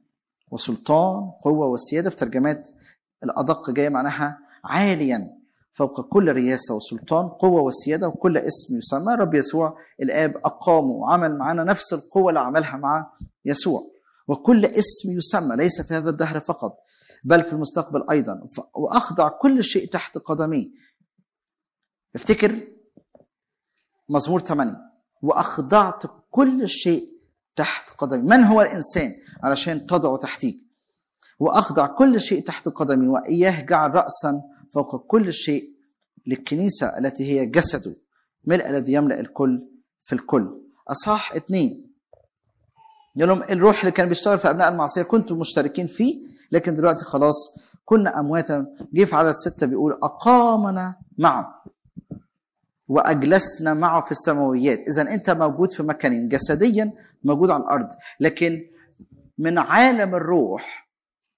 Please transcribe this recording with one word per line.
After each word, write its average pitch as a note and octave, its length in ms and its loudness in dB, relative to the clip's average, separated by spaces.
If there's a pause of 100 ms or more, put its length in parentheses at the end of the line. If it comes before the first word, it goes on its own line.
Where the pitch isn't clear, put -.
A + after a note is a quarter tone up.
(500)
وسلطان F3 800 -2 (140)
قوة D3+ 220 2
وسيادة. D3 440 -2
في - 60 -14
ترجمات C3 520 -2 (560)
الأدق C#3 460 -4
جاية C#3+ 180 0
معناها C#3+ 500 -4 (260)
عاليا D3 680 -2 (420)
فوق C3+ 280 -4
كل F3+ 320 2
رياسة B2+ 420 0
وسلطان D#3+ 540 -4
قوة F3 340 2
وسيادة D3+ 460 -2
وكل D#3+ 300 0
اسم - 400 -2
يسمى. E3 360 -4
رب F#3+ 200 0
يسوع D#3 440 -2 (240)
الآب D3 340 0
أقامه D#3 540 2
وعمل D3 480 0
معنا E3 260 -2
نفس F#3 280 -2
القوة F#3 360 0
اللي D#3+ 120 2
عملها C3+ 360 -2
مع D3 360 -4 (320)
يسوع، C#3+ 360 0 (480)
وكل G#3 360 2
اسم - 540 0
يسمى E3 380 -2
ليس E3+ 240 0
في E3 140 -6
هذا D#3+ 160 -4
الدهر D#3 300 -4
فقط - 360 -8 (480)
بل D#3+ 180 6
في E3 100 -8
المستقبل D3+ 580 -4
أيضا، A2 360 -2 (100)
ف-، - 220 -14
وأخضع E3+ 500 0
كل C4+ 360 2
شيء - 240 -2
تحت - 300 -8
قدميه. D#3 480 -4 (1500)
افتكر G#3+ 400 0 (1500)
مزمور D3+ 320 0
تمانية، C3+ 400 -4 (420)
وأخضعت E3 800 0 (280)
كل C4 380 2
شيء - 460 -2 (420)
تحت - 420 -6
قدمي. C3 240 -4
من A3+ 220 6
هو G#3+ 180 6
الإنسان E3 500 -2 (300)
علشان C#3 440 -2
تضعه D#3 300 2
تحتيك؟ - 480 -8 (760)
وأخضع D#3+ 480 2
كل B3 340 4
شيء - 240 -2
تحت - 240 -10
قدمي، C#3 400 0
وإياه E3 520 0
جعل D3+ 340 0
رأسا D3+ 480 0 (320)
فوق C3+ 320 -4
كل G#3 260 2
شيء D3 300 -2 (640)
للكنيسة D3 720 -2
التي C3+ 260 -4
هي C3+ 220 0
جسده، A#2 500 0 (480)
ملء F3 260 0
الذي C#3 220 -2
يملأ C#3+ 280 2
الكل B2+ 480 -2 (340)
في - 100 -8
الكل. A#2+ 480 -2 (280)
أصحاح G#3 460 -2
اتنين D#3+ 600 -4 (1200)
يقول D#3+ 120 4
لهم F#3+ 140 2
الروح G3 380 4
اللي F#3+ 100 2
كان F3+ 180 0
بيشتغل F#3+ 300 0
في F3 120 2
أبناء E3+ 180 2
المعصية E3+ 340 -2
كنتم G#3+ 360 0
مشتركين D3+ 480 -2
فيه، - 480 -4 (180)
لكن E3+ 220 0
دلوقتي D#3+ 300 2
خلاص D3 320 2 (480)
كنا G3+ 360 2
أمواتا. D3 460 -2 (260)
جه F3 120 6
في E3 120 0
عدد D#3 180 4
ستة - 320 -2
بيقول C3 260 0
أقامنا G3+ 1040 2 (220)
معه D3 460 0 (1200)
وأجلسنا D#3 840 2
معه D#3+ 300 0
في - 60 -14
السماويات. C3+ 680 0 (100)
إذن D3+ 200 -2
أنت G#3 220 -2
موجود E3 420 0
في - 100 -8
مكانين، C3 460 -2
جسديا G3+ 640 0 (320)
موجود D3 260 2
على D3 120 0
الأرض، A#2+ 260 -2 (320)
لكن D#3+ 420 -2 (760)
من E3 200 0
عالم G#3 560 2
الروح D#3+ 680 -2 (540)